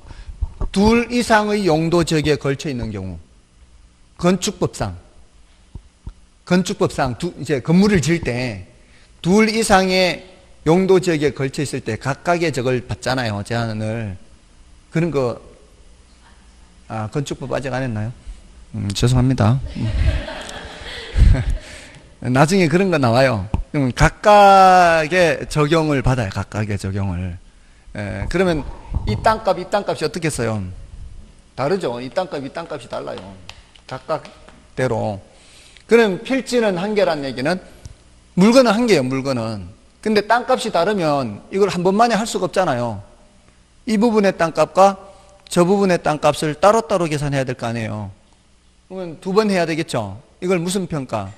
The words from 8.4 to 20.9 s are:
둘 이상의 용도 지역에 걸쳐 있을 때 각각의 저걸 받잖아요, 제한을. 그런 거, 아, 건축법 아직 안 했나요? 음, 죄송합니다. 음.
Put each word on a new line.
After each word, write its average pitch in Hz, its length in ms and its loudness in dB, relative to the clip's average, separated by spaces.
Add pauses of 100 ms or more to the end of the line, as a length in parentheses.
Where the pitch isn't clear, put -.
둘 214 280 4
이상의 190 760 2 (380)
용도 185 340 4
지역에 151 320 0
걸쳐 139 300 -6
있을 135 200 -4
때 110 140 -6
각각의 165 580 -2
저걸 123 340 -2
받잖아요, 123 580 -4
제한을. 110 720 -4 (720)
그런 165 220 -2
거, 127 280 -2 (1500)
아, 110 240 -8
건축법 143 420 -6
아직 131 180 -6
안 127 120 -4
했나요? 110 280 -6 (640)
음, 104 200 -4
죄송합니다. 127 680 2 (180)
음. 110 140 -4 (2250)